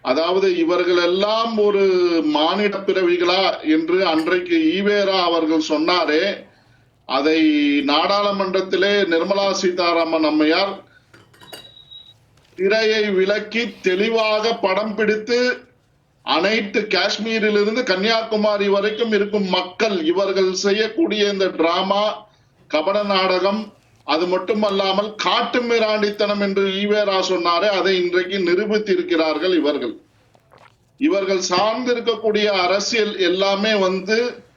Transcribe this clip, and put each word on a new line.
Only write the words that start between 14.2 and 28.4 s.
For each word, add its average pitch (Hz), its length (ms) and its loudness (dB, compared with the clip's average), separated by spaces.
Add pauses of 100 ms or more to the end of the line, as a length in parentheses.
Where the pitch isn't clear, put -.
படம் 202 400 -2
பிடித்து, 226 680 0 (580)
அனைத்து 202 680 -2
காஷ்மீரிலிருந்து 214 960 0
கன்னியாகுமரி 208 840 0
வரைக்கும் 214 440 0
இருக்கும் 202 380 0
மக்கள் 185 540 -2
இவர்கள் 190 500 0
செய்யக்கூடிய 208 760 0
இந்த 190 180 0
டிராமா, 190 800 0 (420)
கபட 202 360 0
நாடகம், 190 800 -2 (240)
அது 160 220 0
மட்டுமல்லாமல் 196 880 0
காட்டு 226 460 0
மிராண்டித்தனம் 208 760 0
என்று 196 280 0
ஈவேரா 202 640 0
சொன்னாரே, 175 400 0
அதை 185 340 0
இன்றைக்கு 180 340 -2
நிரூபித்திருக்கிறார்கள் 175 1160 0